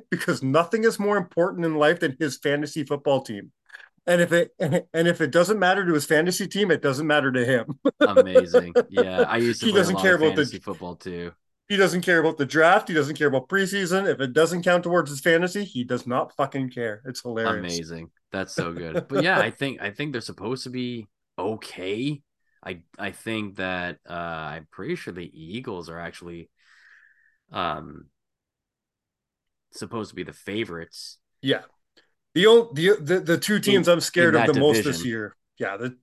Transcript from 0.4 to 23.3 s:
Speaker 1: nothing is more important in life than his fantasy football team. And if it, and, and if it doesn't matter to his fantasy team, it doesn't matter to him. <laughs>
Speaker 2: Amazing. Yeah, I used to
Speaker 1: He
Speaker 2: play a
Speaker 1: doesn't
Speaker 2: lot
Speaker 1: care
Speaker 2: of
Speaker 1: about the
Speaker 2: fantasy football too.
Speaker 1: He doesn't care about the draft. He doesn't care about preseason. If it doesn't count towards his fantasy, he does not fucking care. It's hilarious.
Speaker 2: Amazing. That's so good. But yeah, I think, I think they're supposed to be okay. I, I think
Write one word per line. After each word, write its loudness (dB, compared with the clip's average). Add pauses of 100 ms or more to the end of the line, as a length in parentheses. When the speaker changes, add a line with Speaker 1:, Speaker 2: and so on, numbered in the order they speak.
Speaker 1:
nothing 2
is 2
more 0
important -2
in -2
life 4
than -2
his -4
fantasy -2
football 0
team. -10 (560)
And 4
if 0
it, 2
and, 0 (100)
and 2
if 0
it 0
doesn't 4
matter 2
to 0
his 0
fantasy 2
team, 0
it 2
doesn't 0
matter 2
to 0
him. -2 (100)
<laughs> -2
Speaker 2:
Amazing. 4 (120)
Yeah, 0
I 0
used 0
to -2
Speaker 1:
He 2
Speaker 2:
play 4
a 6
Speaker 1:
doesn't 0
Speaker 2:
lot 0
Speaker 1:
care 6
Speaker 2:
of 2
Speaker 1:
about 4
the 4
Speaker 2:
fantasy -8
football -10
too. -10 (360)
Speaker 1:
He -2
doesn't 4
care 2
about 2
the 0
draft. 4
He -4
doesn't 0
care 0
about -2
preseason. 0
If 0
it -4
doesn't 2
count 2
towards 0
his -10
fantasy, 2
he -6
does -6
not -4
fucking -4
care. -8
It's -12
hilarious. -4
Speaker 2:
Amazing. -10 (200)
That's -8
so -4
good. -8
But -2
yeah, 2
I 2
think, -6
I -6
think -8
they're -6
supposed -8
to -12
be -8 (320)
okay. -6 (420)
I, -12 (180)
I -6
think -8